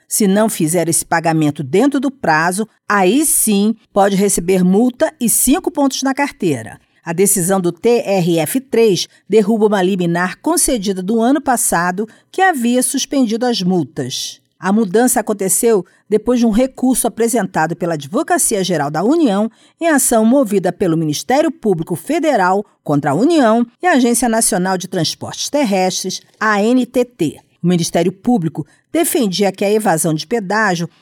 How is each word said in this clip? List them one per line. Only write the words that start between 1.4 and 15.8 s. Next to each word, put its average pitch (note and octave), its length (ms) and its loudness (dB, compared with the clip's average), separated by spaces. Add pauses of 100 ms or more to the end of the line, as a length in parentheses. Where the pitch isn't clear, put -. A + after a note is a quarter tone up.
dentro G#3+ 380 2
do C4+ 100 -2
prazo, F3+ 560 -2 (220)
aí G#3 380 2
sim G#3 500 0 (160)
pode G3+ 240 2
receber F#3 480 0
multa A#3 560 2
e A3+ 100 0
cinco E4+ 400 0
pontos C#4 340 -2
na C4+ 100 -2
carteira. C3+ 680 -4 (240)
A E3+ 100 -8
decisão F#3+ 480 0
do F3 100 0
T A#3 340 0
R F3 340 0
F D3 200 -2
três A3 480 0 (220)
derruba G#3+ 380 2
uma G3+ 140 0
liminar F3+ 600 -2
concedida A3 600 -2
do A3 200 -2
ano C4+ 180 2
passado G3 640 -2 (240)
que - 120 -4
havia B3+ 420 2
suspendido B3 600 -2
as A#3+ 160 -2
multas. D#3 800 -4 (180)
A F#3 140 -2
mudança A3+ 480 2
aconteceu G3+ 640 0 (240)